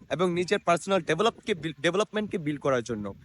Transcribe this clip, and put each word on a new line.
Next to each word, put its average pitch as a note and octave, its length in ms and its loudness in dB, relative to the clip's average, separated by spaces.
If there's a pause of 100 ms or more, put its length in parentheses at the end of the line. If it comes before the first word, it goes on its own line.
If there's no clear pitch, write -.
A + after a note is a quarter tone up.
এবং F3 240 0
নিজের F#3 260 0
পার্সোনাল F3+ 420 2
ডেভেলপকে G#3 520 0
বিল-, D#3 280 -6
ডেভেলপমেন্টকে G3+ 560 0
বিল্ড D3+ 240 -4
করার C3 220 2
জন্য। G#2 300 -6 (100)